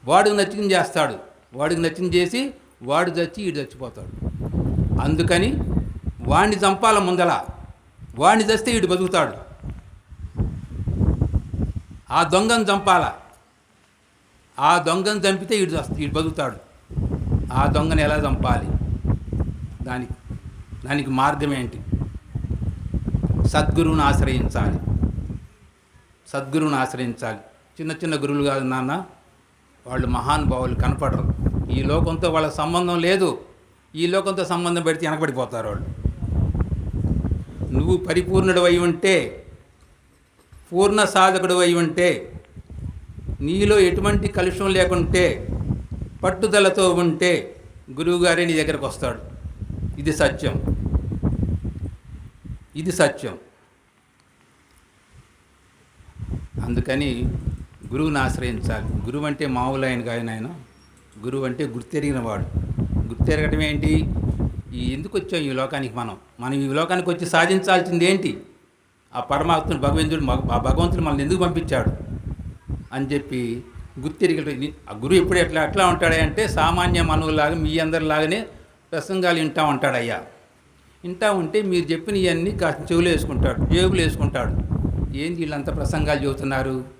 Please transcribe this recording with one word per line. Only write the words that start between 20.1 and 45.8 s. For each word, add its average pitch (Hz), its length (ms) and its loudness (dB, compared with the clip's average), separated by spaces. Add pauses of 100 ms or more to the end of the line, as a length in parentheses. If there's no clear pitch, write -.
దానికి 139 240 -2
మార్గం 143 440 2
ఏంటి? 127 280 -6 (1700)
సద్గురువుని 156 540 2
ఆశ్రయించాలి. 131 760 2 (1500)
సద్గురువుని 143 480 0
ఆశ్రయించాలి. 123 600 -2 (440)
చిన్న 160 100 -4
చిన్న 160 240 -4
గురువులు 143 280 0
కాదు 139 200 0
నాన్న, 131 400 -2 (840)
వాళ్ళు 127 200 -2
మహానుభావులు, 127 680 0
కనపడరు. 127 580 0 (380)
ఈ 131 120 0
లోకంతో 165 460 2
వాళ్ళ 156 200 2
సంబంధం 170 500 0
లేదు. 175 380 2 (580)
ఈ 165 120 0
లోకంతో 190 380 0
సంబంధం 175 360 0
పెడితే 160 280 0
వెనకబడిపోతారు 131 580 -2
వాళ్ళు. - 400 -4 (1600)
నువ్వు 180 260 2
పరిపూర్ణుడు 180 640 2
అయి 175 200 6
ఉంటే, 175 680 0 (1300)
పూర్ణ 202 300 4
సాధకుడు 185 500 6
అయి 175 200 6
ఉంటే, 170 600 2 (1080)
నీలో 202 380 4
ఎటువంటి 190 480 4
కలుషం 190 400 0
లేకుంటే, 180 800 2 (760)